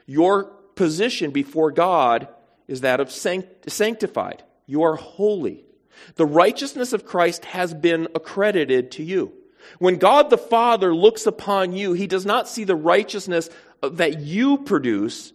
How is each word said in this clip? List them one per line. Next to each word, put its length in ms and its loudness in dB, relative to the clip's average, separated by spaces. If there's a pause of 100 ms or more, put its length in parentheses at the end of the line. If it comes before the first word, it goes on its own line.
your 380 2 (320)
position 560 -2
before 400 2
God 560 2 (400)
is 140 -8
that 180 2
of 100 -2
sanct-, 600 -8
sanctified. 720 -4 (220)
You 160 -2
are 120 2
holy. 720 -4 (500)
The 120 2
righteousness 680 0
of 120 -6
Christ 420 -2
has 280 -6
been 400 0
accredited 760 -2
to 100 -12
you. 300 -4 (480)
When 160 2
God 340 6
the 80 6
Father 560 2
looks 320 4
upon 460 -2
you, 200 -4
he 140 -2
does 180 -4
not 240 0
see 140 -10
the 140 0
righteousness 760 0 (320)
that 380 -2
you 380 0
produce. 760 -4